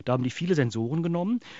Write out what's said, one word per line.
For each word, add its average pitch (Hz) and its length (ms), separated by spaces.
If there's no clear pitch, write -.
Da 123 100
haben 127 100
die 127 80
viele 175 240
Sensoren 120 480
genommen. 175 360